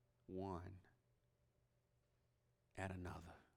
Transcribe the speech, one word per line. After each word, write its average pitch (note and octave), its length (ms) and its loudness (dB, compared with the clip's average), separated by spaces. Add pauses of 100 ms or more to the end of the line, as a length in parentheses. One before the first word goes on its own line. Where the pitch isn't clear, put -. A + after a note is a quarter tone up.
(280)
one F#2 340 2 (2250)
and F#2+ 140 4
another. E2+ 440 -2 (220)